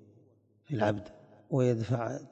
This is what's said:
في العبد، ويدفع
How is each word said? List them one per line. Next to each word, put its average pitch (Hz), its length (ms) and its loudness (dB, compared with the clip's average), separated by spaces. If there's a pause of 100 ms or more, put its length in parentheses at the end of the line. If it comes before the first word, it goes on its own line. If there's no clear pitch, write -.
(640)
في 151 100 -6
العبد، 104 340 0 (420)
ويدفع 120 680 2 (140)